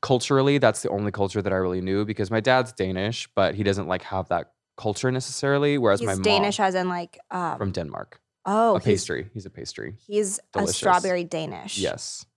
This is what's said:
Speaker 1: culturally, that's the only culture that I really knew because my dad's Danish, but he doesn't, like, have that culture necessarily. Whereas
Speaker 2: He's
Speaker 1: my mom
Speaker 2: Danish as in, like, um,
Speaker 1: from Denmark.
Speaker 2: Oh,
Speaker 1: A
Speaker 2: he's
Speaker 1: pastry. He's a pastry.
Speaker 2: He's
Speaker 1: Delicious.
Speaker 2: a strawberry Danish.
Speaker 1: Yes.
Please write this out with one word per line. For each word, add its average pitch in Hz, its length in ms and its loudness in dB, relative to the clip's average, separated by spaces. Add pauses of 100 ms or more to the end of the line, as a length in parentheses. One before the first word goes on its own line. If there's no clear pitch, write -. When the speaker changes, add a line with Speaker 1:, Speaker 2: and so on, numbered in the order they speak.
Speaker 1:
culturally, 135 560 2
that's 117 240 4
the - 80 -4
only 104 220 -2
culture 101 280 -2
that 95 120 0
I 95 40 2
really 92 240 0
knew 95 240 0
because 104 260 -4
my 113 100 2
dad's 127 320 2
Danish, 95 600 -2
but 90 200 2
he 101 80 -4
doesn't, 98 260 0
like, 92 140 -2
have 92 260 -6
that 87 240 -4 (240)
culture 110 340 -2
necessarily. 143 680 0
Whereas 104 220 4
Speaker 2:
He's - 60 0
Speaker 1:
my 98 80 2
mom 95 80 -2
Speaker 2:
Danish - 380 2
as 190 140 2
in, 185 160 0
like, 175 280 -8 (120)
um, 175 260 -4
Speaker 1:
from 98 160 -4
Denmark. - 480 -8 (300)
Speaker 2:
Oh, 220 260 4
Speaker 1:
A - 20 0
Speaker 2:
he's - 60 -4 (160)
Speaker 1:
pastry. 73 340 -6
He's 98 100 -12
a - 60 -16
pastry. - 460 -12 (100)
Speaker 2:
He's 202 340 -2 (120)
Speaker 1:
Delicious. 202 240 -2
Speaker 2:
a - 20 -6
strawberry 180 460 2
Danish. 160 540 -8
Speaker 1:
Yes. - 460 -6 (120)